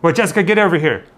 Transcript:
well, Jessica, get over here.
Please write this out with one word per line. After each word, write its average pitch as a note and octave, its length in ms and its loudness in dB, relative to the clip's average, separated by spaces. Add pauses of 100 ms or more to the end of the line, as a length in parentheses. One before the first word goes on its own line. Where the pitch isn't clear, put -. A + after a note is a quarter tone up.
well, E3 120 0
Jessica, G#3 300 -2
get G3+ 140 0
over G3 200 2
here. D3 280 -2 (120)